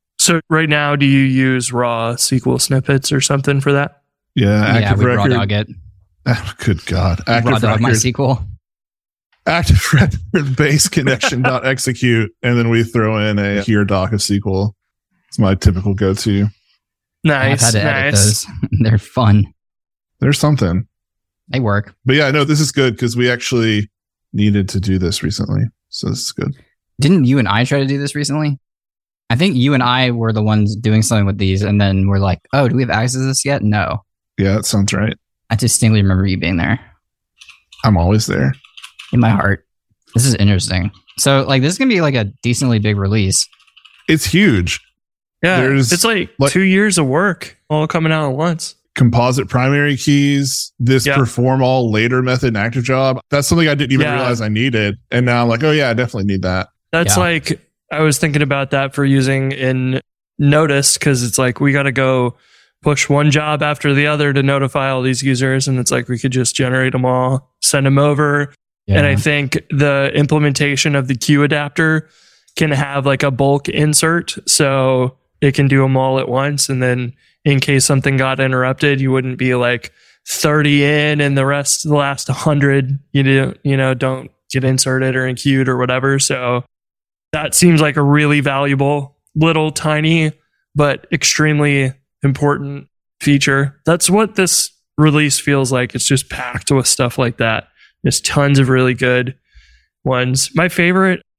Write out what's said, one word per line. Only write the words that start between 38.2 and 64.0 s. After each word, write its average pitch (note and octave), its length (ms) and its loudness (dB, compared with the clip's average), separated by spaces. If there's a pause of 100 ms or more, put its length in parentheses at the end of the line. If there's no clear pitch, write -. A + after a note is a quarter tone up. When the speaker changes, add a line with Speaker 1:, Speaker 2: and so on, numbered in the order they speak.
Speaker 2:
there. C3 260 -2 (580)
Speaker 3:
In A#2 80 2
my A2+ 120 4
heart. G2+ 340 -2 (480)
This A#2+ 120 2
is B2+ 100 2
interesting. F#2+ 560 0 (260)
So, C#3 300 2
like, C3+ 140 2
this C#3+ 120 0
is G3 60 -10
gonna C4 100 0
be, G3 120 2
like, D3 140 0
a A2+ 100 0 (180)
decently A#2+ 360 0
big G#2 180 0
release. G2 500 0 (600)
Speaker 2:
It's D#3+ 180 2
huge. C#3 540 2 (640)
Speaker 1:
Yeah, F3+ 180 2
Speaker 2:
There's, C3+ 300 2
Speaker 1:
it's F3 120 0
like A3+ 340 -2
Speaker 2:
like, C#3 140 0
Speaker 1:
two F#3 120 0
years F#3+ 340 2
of D#3 100 0
work E3 500 -2 (120)
all D3+ 180 -2
coming D#3+ 240 0
out D#3 180 -2
at B2+ 60 -4
once. D#3+ 400 -4 (200)
Speaker 2:
composite B2 520 2
primary C#3 500 0
keys, C#3+ 800 0
this B2 260 2
Speaker 1:
Yeah. C#3 100 0
Speaker 2:
perform C3 480 0
all B2+ 280 0
later A#2+ 300 0
method B2+ 280 -2
in A2 80 -2
active A#2 260 -2
job. C3 360 0 (120)
That's C#3+ 160 0
something E3+ 220 2
I D3 60 0
didn't C#3 180 -2
even C3+ 120 2
Speaker 1:
Yeah. D3 100 -2
Speaker 2:
realize B2 260 -2
I G#2+ 80 -4
needed. G#2+ 480 -2 (120)
And B2 160 0
now A#2+ 160 0
I'm A#2+ 80 0
like, A#2 140 -2
"Oh D#3 80 2
yeah, D3 180 0
I A#2 40 0
definitely A2+ 320 -4
need G2 180 -2
that." F#2 240 -4 (240)
Speaker 1:
That's E3+ 240 0
Speaker 3:
Yeah. F#3 80 2
Speaker 1:
like, E3 380 -4 (300)
I - 100 -2
was D#3 160 2
thinking D3 240 0
about C#3 300 -2
that C3+ 220 -2
for C#3+ 120 -2
using C3+ 480 0
in C3 480 -2 (360)
Notice, C#3+ 600 2
'cause C3 260 0
it's A#2+ 140 -4
like, B2+ 220 0
we C#3+ 120 2
gotta C#3 200 0
go B2+ 440 0 (460)
push D3 280 0
one D3 220 2
job D3+ 320 0
after D3 300 0
the C#3+ 140 2